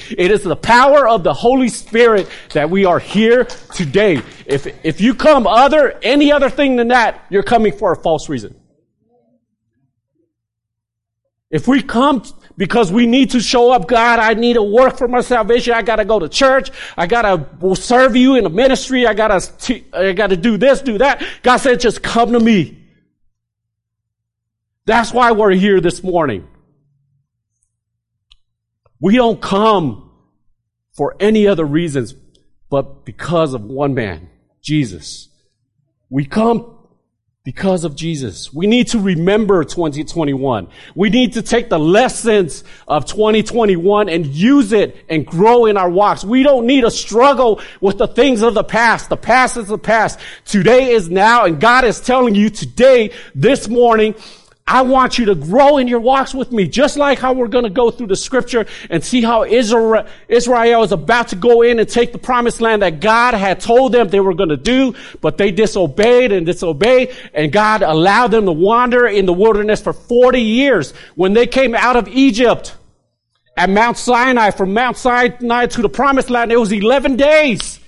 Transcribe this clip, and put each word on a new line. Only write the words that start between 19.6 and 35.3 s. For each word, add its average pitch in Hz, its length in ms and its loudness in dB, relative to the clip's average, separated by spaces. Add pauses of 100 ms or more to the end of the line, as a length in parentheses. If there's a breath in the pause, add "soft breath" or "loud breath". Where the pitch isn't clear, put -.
I 190 200 -2
gotta 190 260 -2
do 208 200 -2
this, 262 260 2
do 220 160 -4
that." 262 260 0 (160 loud breath)
God 247 160 2
said, 247 220 0
"Just 170 240 -2
come 233 300 -2
to 240 60 2
me." 220 380 0 (2000)
That's 226 260 0
why 240 200 2
we're 208 200 2
here 190 300 2
this 170 220 -4
morning. 151 440 -2 (2500)
We 196 160 0
don't 233 260 0
come 196 680 -2 (840)
for 143 240 -6
any 208 280 2
other 165 180 0
reasons 143 480 -4 (560)
but 139 340 -6
because 156 520 -4
of 107 80 -10
one 131 320 -4
man, 90 340 -8 (320)
Jesus. 123 680 -6 (840)